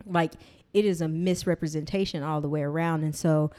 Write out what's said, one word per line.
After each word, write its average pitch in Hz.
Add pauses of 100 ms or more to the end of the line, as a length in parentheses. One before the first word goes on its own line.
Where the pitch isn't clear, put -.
Like, 170 (420)
it 208
is 185
a 160
misrepresentation 170
all 151
the 147
way 151
around. 160
And 151
so 151